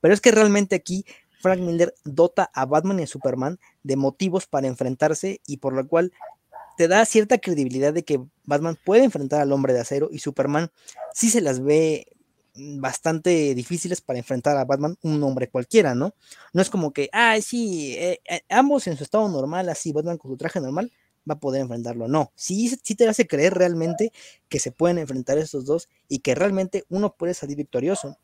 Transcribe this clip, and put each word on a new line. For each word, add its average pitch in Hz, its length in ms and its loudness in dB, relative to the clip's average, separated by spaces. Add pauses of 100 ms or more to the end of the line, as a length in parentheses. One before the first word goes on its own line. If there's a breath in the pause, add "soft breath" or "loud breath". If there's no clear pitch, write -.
pero 170 120 6
es 202 80 2
que 240 100 6
realmente 202 440 4
aquí 185 300 -6 (340 loud breath)
Frank 185 200 0
Miller 170 340 2 (100)
dota 170 500 2
a 131 120 -2
Batman 165 340 0
y 160 40 -2
a 135 40 -6
Superman 135 520 -4 (240 soft breath)
de 135 120 -2
motivos 165 520 0
para 135 200 -2
enfrentarse 147 800 -2
y 143 120 -10
por 135 160 -4
lo 131 140 -4
cual 175 240 0 (680 loud breath)
te 165 100 4
da 202 180 6
cierta 220 340 4
credibilidad 139 540 0
de 165 100 -2
que 143 160 -2 (240)
Batman 156 420 -2
puede 220 180 6
enfrentar 147 380 0
al 139 100 2
Hombre 135 220 2
de 123 60 2
Acero 139 320 -2
y 151 80 -12
Superman 143 520 -2 (420 loud breath)
sí 226 160 0
se 214 120 2
las 135 200 0
ve, 151 460 2 (480)
mm, 139 260 -12
bastante 156 720 0
difíciles 175 460 -6
para 123 180 -6
enfrentar 135 380 -2
a 131 80 0
Batman, 143 360 -2
un 151 220 -2
hombre 127 260 -2
cualquiera, 131 460 2
¿no? 156 180 -4 (400 loud breath)
No 175 80 2
es 185 80 2
como 156 220 -2
que, 143 200 -4
"Ay, 220 300 2
sí, 180 560 -6
eh, 175 220 -4 (100)
eh, 170 200 -6
ambos 269 380 4
en 160 100 -4
su 143 60 -10
estado 214 260 0
normal, 165 400 -2
así, 160 220 -6
Batman 156 260 -2
con 135 140 -14
su 127 60 -8
traje 151 220 -4
normal, 156 320 -4 (380)
va 151 60 -2
a 151 40 -20
poder 135 220 -2
enfrentarlo". 120 460 -6
No, 143 280 0
sí, 233 480 -4
sí 208 120 -4
te 226 120 4
hace - 200 2
creer 160 260 2
realmente 175 580 0 (380 loud breath)
que 143 100 -4
se 135 120 -6
pueden 175 260 2
enfrentar 139 400 -2
estos 151 280 -4
dos 156 240 -2 (180)
y 139 120 -4
que 127 160 0
realmente 190 540 0
uno 196 260 -2
puede 175 180 -4
salir 143 240 -8
victorioso 143 680 -4